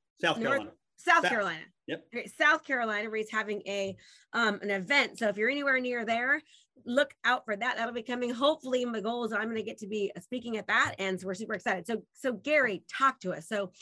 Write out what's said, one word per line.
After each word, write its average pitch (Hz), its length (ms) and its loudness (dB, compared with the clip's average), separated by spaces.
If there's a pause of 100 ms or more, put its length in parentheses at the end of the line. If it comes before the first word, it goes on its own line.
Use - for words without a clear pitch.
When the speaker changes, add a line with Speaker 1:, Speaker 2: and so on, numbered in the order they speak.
(200)
Speaker 1:
South 170 180 2
Speaker 2:
North 226 120 -2
Speaker 1:
Carolina. 277 200 0 (280)
Speaker 2:
South 339 240 6
Speaker 1:
South. 262 80 4
Speaker 2:
Carolina. 185 340 -2 (240)
Speaker 1:
Yep. 165 160 -6 (100)
Speaker 2:
Okay, 214 240 -8
South 320 260 6
Carolina, 226 460 -2
where 220 80 -4
he's 214 140 -4
having 208 340 -2
a, 196 300 -4 (380)
um, 220 280 2
an 202 80 -4
event. 208 480 2
So 226 100 2
if 202 80 0
you're 220 140 2
anywhere 277 300 2
near 247 240 -2
there, 240 360 0 (440)
look 277 280 2 (120)
out 247 200 2
for 214 100 -2
that. 233 220 -2
That'll 233 160 -2
be 240 100 -6
coming. 240 280 -4
Hopefully, 254 540 2
my 226 160 -2
goal 233 240 -4
is 220 80 -4
I'm 220 160 -2
gonna 220 140 -4
get 214 160 -10
to 214 80 -10
be 202 340 -2
speaking 233 360 -6
at 202 120 -6
that, 247 300 2
and 190 220 -2
so 180 60 -10
we're 190 80 -4
super 214 200 -6
excited. 185 320 -4
So, 233 160 -4 (100)
so 262 200 -4
Gary, 240 580 2
talk 269 300 2
to 180 120 -4
us. 160 160 -10
So 202 340 -4